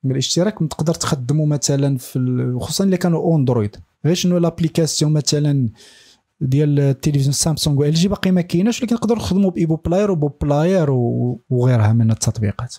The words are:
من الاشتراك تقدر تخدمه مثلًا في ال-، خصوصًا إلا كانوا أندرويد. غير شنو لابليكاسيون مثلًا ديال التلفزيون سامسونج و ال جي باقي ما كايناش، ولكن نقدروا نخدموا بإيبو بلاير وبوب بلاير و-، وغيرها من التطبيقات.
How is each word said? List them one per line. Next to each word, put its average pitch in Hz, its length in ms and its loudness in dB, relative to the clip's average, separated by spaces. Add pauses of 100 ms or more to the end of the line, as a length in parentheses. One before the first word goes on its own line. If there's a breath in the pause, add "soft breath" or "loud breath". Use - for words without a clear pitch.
من 135 60 0
الاشتراك 170 480 -2
تقدر 160 360 -2
تخدمه 147 520 -2
مثلًا 139 520 0
في - 180 -10
ال-، 127 440 -2
خصوصًا - 240 -2
إلا 190 120 2
كانوا 165 400 0
أندرويد. 123 400 0 (280)
غير 156 100 2
شنو 180 240 0
لابليكاسيون 165 720 0
مثلًا 147 560 0 (720 loud breath)
ديال 143 400 2
التلفزيون 139 520 0
سامسونج 147 460 0
و 143 60 2
ال 147 100 2
جي 170 140 2
باقي 196 220 -2
ما 185 100 2
كايناش، 180 420 -2
ولكن 233 120 -2
نقدروا 226 240 -2
نخدموا 190 320 0
بإيبو 160 260 0
بلاير 185 340 0
وبوب 151 320 -2
بلاير 156 480 2
و-، 120 500 -2 (100)
وغيرها 123 420 2
من 113 180 4
التطبيقات. 110 680 -4